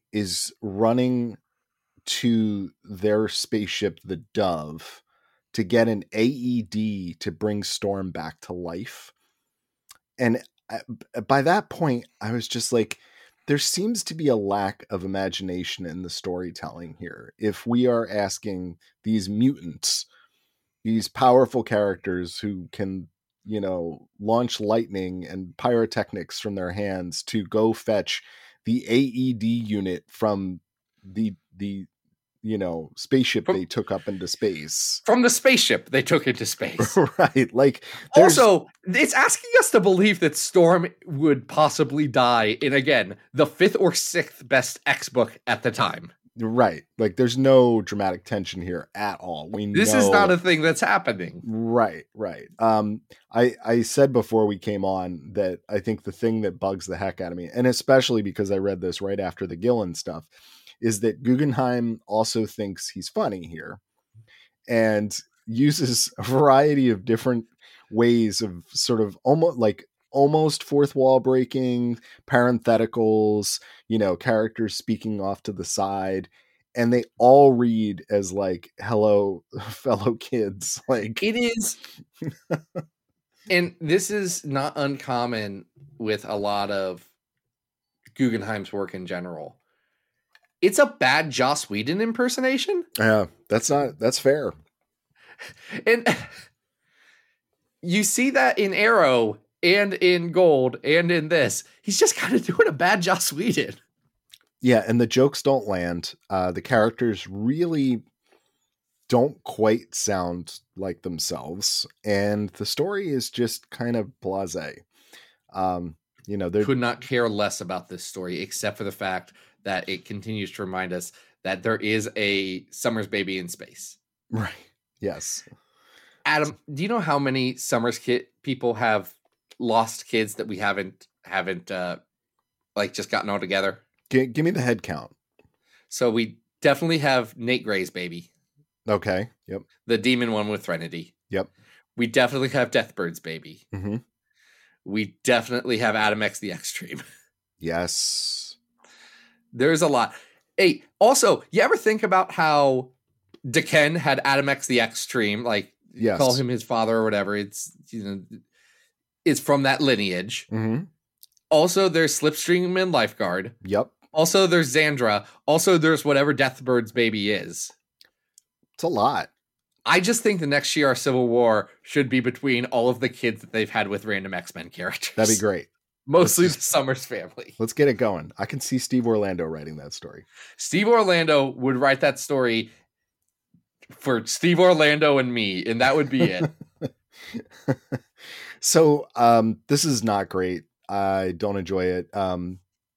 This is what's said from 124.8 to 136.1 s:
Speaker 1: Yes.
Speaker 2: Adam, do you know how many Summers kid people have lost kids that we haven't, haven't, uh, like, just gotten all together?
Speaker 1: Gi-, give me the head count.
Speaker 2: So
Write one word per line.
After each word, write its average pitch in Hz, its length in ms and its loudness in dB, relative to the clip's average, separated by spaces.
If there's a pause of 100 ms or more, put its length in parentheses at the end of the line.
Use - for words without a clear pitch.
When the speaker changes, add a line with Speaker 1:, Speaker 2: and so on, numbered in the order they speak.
Speaker 1:
Yes. - 480 -8 (800)
Speaker 2:
Adam, 147 320 0 (160)
do 139 80 -6
you 196 80 -2
know 233 100 0
how 151 200 0
many 131 380 -2
Summers 117 420 -2
kid 123 260 -2 (160)
people 123 340 -4
have 107 380 0 (460)
lost 113 480 0
kids 110 280 -2
that - 120 -8
we 104 100 -8
haven't, 98 500 -4 (160)
haven't, 90 460 -6
uh, 90 280 -6 (800)
like, 104 180 -4
just - 180 -8
gotten 104 180 -4
all 101 100 -4
together? 95 400 -2 (320)
Speaker 1:
Gi-, 131 160 2
give 147 180 -2
me 170 60 2
the 190 100 -2
head 120 220 0
count. - 320 -12 (760)
Speaker 2:
So 123 220 0